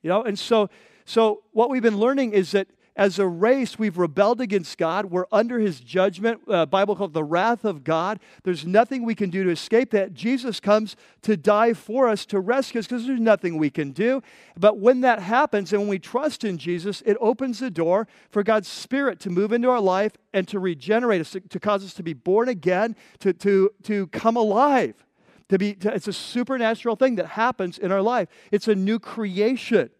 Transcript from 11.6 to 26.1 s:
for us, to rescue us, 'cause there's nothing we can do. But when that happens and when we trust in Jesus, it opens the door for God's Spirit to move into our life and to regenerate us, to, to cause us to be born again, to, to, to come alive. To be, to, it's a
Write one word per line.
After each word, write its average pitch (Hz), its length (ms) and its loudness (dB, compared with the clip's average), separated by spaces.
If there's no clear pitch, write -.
for 247 360 0
us, 208 160 -2
to 202 140 -2
rescue 240 400 -2
us, 196 80 -8
'cause 240 180 -6
there's 262 140 -4
nothing 190 400 2
we 151 100 0
can 143 220 -6
do. 226 320 -2
But 208 200 4
when 247 220 4
that 240 180 4
happens 202 520 0
and 202 120 0
when 208 60 -4
we 190 100 -2
trust 262 440 -4
in 190 140 -4
Jesus, 175 480 -6
it 208 160 2
opens 233 380 -2
the 254 100 -6
door 175 380 0
for 208 100 -2
God's 214 260 0
Spirit 254 520 -4
to 196 100 -8
move 196 240 0
into 240 160 2
our 247 100 2
life 196 340 0
and 190 140 0
to 202 100 -8
regenerate 185 640 0
us, - 120 -8
to, 190 60 -8
to - 200 -12
cause 202 260 -2
us 180 80 -18
to 185 100 -14
be 160 100 -6
born 202 360 2
again, 185 460 0
to, 196 120 0
to, 196 400 2
to 202 240 -2
come 226 280 0
alive. 226 680 2
To 190 100 2
be, 202 160 -2
to, 196 180 -2
it's 202 140 -4
a 190 60 -6